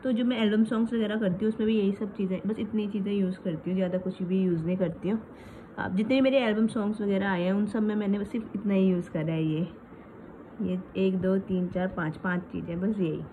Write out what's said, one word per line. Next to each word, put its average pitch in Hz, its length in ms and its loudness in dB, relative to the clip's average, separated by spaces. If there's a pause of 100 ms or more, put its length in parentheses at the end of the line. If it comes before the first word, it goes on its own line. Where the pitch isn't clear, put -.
तो 262 80 0
जो 240 140 2
मैं 247 120 2
एल्बम 214 280 4
सॉन्ग्स 226 280 0
वगैरह 214 260 0
करती 190 260 0
हूँ 220 80 2
उसमें 220 140 0
भी 220 100 4
यही 202 160 4
सब 202 220 -6
चीज़ें, 185 320 -2
बस 214 120 0
इतनी 214 280 -2
चीज़ें 202 240 -2
यूज़ 190 280 0
करती 170 300 -4
हूँ, 185 80 0
ज़्यादा 185 200 0
कुछ 185 260 -4
भी 185 180 0
यूज़ 175 220 2
नहीं 180 140 0
करती 175 320 -2
हूँ। 220 100 0 (600)
आप - 160 -2
जितने 220 200 4
भी 269 60 6
मेरे 262 180 6
एल्बम 220 300 4
सॉन्ग्स 214 320 -2
वगैरह 196 280 2
आए 175 140 0
हैं 180 100 2
उन 208 140 2
सब 214 160 0
में 214 120 2
मैंने 202 240 2
बस 208 120 -4
सिर्फ 226 240 -6
इतना 202 180 0
ही 190 140 6
यूज़ 180 220 2
करा 160 240 -2
है। 160 100 0
ये, 156 180 0 (1000)
ये 185 180 -2 (180)
एक, 190 240 2
दो, 190 180 4
तीन, 185 280 0
चार, 180 200 -2
पाँच, 160 300 -4
पाँच 180 260 -2
चीज़ें 170 380 -6
बस 202 180 0
यही 156 220 0 (120)